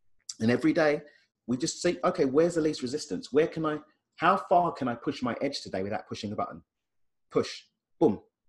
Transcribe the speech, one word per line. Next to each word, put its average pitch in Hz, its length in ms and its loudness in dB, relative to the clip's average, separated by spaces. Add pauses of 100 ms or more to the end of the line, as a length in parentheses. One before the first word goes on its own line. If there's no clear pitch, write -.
(400)
And 110 100 4
every 131 220 4
day 151 300 2 (440)
we 123 100 0
just 160 240 -6
say, 175 240 0
"Okay, 175 200 2
where's 160 320 4
the 165 40 2
least 151 220 0
resistance? - 500 -6
Where 151 140 4
can 160 180 -6
I, 151 140 -2 (380)
how 180 200 4
far 175 360 2
can 127 160 -4
I 120 60 -2
push - 280 -6
my 120 180 -2
edge 139 200 -4
today 95 220 -6
without 101 260 -6
pushing 107 240 -8
a - 40 -8
button?" 85 260 -8 (680)
Push, - 320 -2 (380)
boom, 110 200 4 (280)